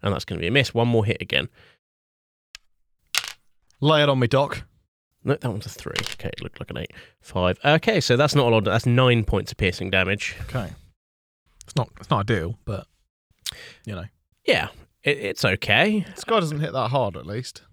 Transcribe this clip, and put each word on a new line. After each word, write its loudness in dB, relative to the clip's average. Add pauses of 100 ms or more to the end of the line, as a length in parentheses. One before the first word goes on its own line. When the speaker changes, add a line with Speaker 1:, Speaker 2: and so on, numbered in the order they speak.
Speaker 1:
And 0
that's -4
gonna -6
be -2
a 0
miss. 2
One 2
more 4
hit -2
again. -2 (2250)
Speaker 2:
Lay 4
it 4
on 4
me, 4
Doc. 0 (600)
Speaker 1:
No, 2
that -6
one's -8
a -12
three. -12 (220)
Okay, -8
it -10
looked -12
like -10
an -8
eight. -10 (280)
Five. 0
Okay, 4
so 2
that's 2
not 6
a 4
lot. 4
That's 2
nine 4
points -2
of -14
piercing -2
damage. -2
Speaker 2:
Okay. -8 (960)
It's -6
not, 0 (120)
it's -18
not 2
ideal, -2
but, -8 (1000)
you -10
know. -10 (420)
Speaker 1:
Yeah, 2 (340)
it, 0
it's -6
okay. 2
Speaker 3:
This -14
guy 2
doesn't -4
hit -4
that -2
hard, 0
at -12
least. -10 (100)